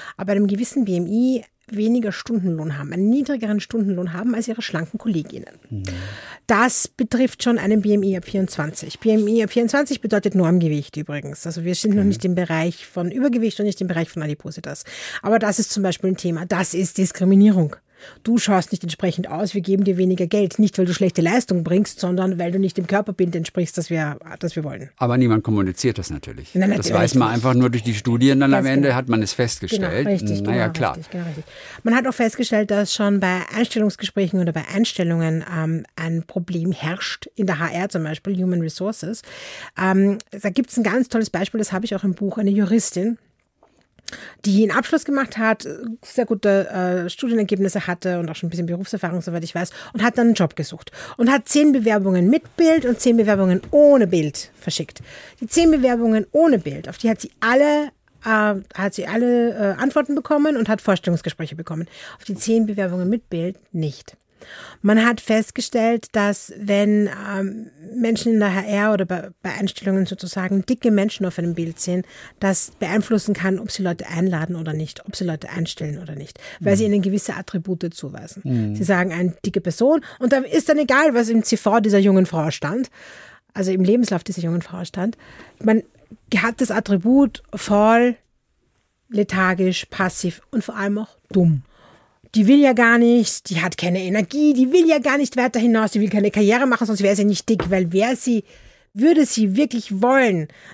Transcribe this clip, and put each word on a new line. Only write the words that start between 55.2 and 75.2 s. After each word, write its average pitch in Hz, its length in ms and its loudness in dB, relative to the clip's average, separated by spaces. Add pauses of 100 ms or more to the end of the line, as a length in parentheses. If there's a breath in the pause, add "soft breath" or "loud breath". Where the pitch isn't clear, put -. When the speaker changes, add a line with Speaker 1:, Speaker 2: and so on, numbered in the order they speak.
Speaker 1:
Die 226 40 -8
zehn 330 240 4
Bewerbungen 233 600 2
ohne 302 260 6
Bild, 151 300 -8
auf 170 80 -12
die 226 140 0
hat 214 100 -2
sie - 200 -14
alle, 294 500 2 (340)
äh, 214 300 2 (200)
hat 190 200 -4
sie - 120 -8
alle, 240 440 0
äh, 196 280 -2
Antworten 285 360 0
bekommen 294 420 0
und 226 140 0
hat 220 100 0
Vorstellungsgespräche 170 720 -2
bekommen. 165 320 -8 (300 loud breath)
Auf - 80 -20
die 202 100 -8
zehn 220 300 0
Bewerbungen 190 460 -2
mit 226 180 -4
Bild 175 300 -6 (140)
nicht. 156 440 -8 (640 loud breath)
Man 220 220 4
hat 233 160 0
festgestellt, 226 920 -2
dass 202 440 -2
wenn, 208 540 2 (180)
ähm, 202 420 -8 (260)
Menschen 226 380 0
in 220 40 6
der 202 160 2
H 190 60 -2
R 208 320 0
oder 190 120 0
bei, 180 260 -6 (120)
bei 180 100 -6
Einstellungen 190 540 -2
sozusagen 185 580 -4
dicke 240 280 0
Menschen 196 340 0
auf 175 140 -6
einem 170 140 -2
Bild 165 260 -6
sehen, 180 240 -2 (340 loud breath)
das 190 400 -2
beeinflussen 208 560 0
kann, 185 240 -2
ob 214 140 -10
sie 202 100 -6
Leute 175 240 -4
einladen 175 480 -2
oder 160 200 -6
nicht, 156 320 -8
ob - 100 -12
sie 190 80 -6